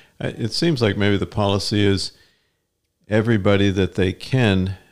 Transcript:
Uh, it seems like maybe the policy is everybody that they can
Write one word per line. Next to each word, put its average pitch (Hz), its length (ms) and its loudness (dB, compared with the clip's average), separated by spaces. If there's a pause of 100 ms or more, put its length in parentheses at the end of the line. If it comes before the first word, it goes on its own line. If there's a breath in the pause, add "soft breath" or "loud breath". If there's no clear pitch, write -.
(200 soft breath)
Uh, - 160 -6
it 113 160 -6
seems 165 300 0
like 104 160 2
maybe 101 180 2
the 90 120 -2
policy 101 580 0
is 98 260 0 (960 soft breath)
everybody 104 640 2
that 92 260 -2
they 95 160 0
can 98 640 0 (160 loud breath)